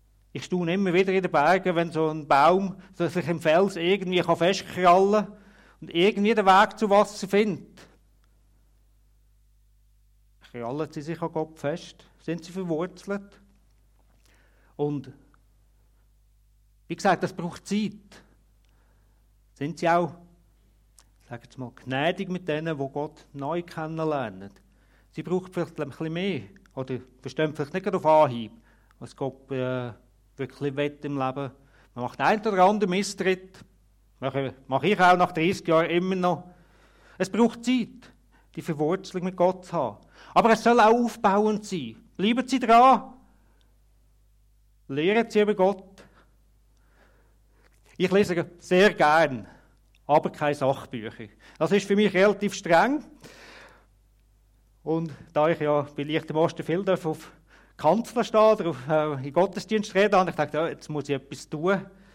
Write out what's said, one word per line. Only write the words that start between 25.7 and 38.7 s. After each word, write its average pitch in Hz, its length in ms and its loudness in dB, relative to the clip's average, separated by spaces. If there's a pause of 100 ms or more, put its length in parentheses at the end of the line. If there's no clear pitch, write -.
ein 147 80 -6
bisschen 160 240 -8
mehr 175 280 -4 (340)
oder 131 240 -8 (220)
verstehen 151 340 -4
vielleicht 147 180 -8
nicht 190 100 -6
gerade 185 140 -4
auf 143 80 -6
Anhieb, 143 460 4 (480)
was - 160 -18
Gott, - 360 -10
äh, 127 420 -4 (420)
wirklich 135 400 -8
will 147 260 -4
im 147 160 -6
Leben. 131 340 -4 (440)
Man 120 80 -8
macht 123 180 -8
einen 208 240 2
oder 196 180 2
anderen 202 280 4
Misstritt, 185 640 -4 (640)
mache, 135 340 -4 (140)
mache 135 200 -2
ich 196 120 0
auch 180 180 6
nach 180 140 2
dreißig 165 360 -2
Jahren 165 220 2
immer 185 260 -2
noch. 180 280 -2 (720)
Es - 140 -4
braucht 226 340 0
Zeit, - 480 -4 (420)
die 160 60 -12
Verwurzelung 170 600 -4